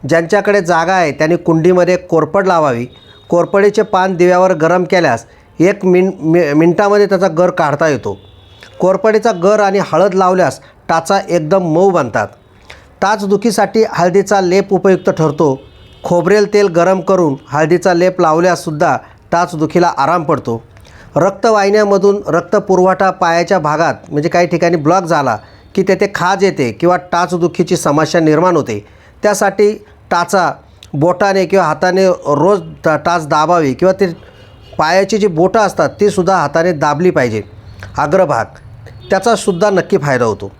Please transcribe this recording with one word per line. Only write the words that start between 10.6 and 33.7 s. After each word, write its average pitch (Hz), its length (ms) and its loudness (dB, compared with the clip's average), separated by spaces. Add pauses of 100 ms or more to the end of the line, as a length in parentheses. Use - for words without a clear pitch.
टाचा 170 300 0 (100)
एकदम 175 340 0
मऊ 175 260 2
बनतात. 120 380 -2 (760)
टाचदुखीसाठी 202 880 0
हळदीचा 190 520 0
लेप 190 320 0
उपयुक्त 190 360 0
ठरतो. 151 500 0 (440)
खोबरेल 196 500 0
तेल 208 140 2
गरम 175 340 0
करून 180 340 0 (120)
हळदीचा 165 460 0
लेप 180 280 0
लावल्याससुद्धा 165 760 0 (340)
टाचदुखीला 170 680 0
आराम 156 260 0
पडतो. 123 400 -4 (520)
रक्तवाहिन्यांमधून 202 1120 2
रक्तपुरवठा 185 840 0
पायाच्या 175 480 0
भागात, 151 340 -2 (160)
म्हणजे 147 200 -2
काही 175 180 0
ठिकाणी 170 280 0
ब्लॉक 170 280 0
झाला 147 340 -2 (380)
की 190 80 0
तेथे 196 320 0
खाज 185 280 -2
येते 143 280 -2
किंवा 175 260 0
टाचदुखीची 175 800 -2
समस्या 156 440 0
निर्माण 160 340 2
होते. 110 300 -4 (380)
त्यासाठी 208 500 0 (380)
टाचा 175 400 0 (420)
बोटाने 180 520 0
किंवा 180 200 0
हाताने 180 440 0
रोज 165 520 0 (240)
टा-, 156 120 0
टाच 170 300 -2
दाबावी 156 460 0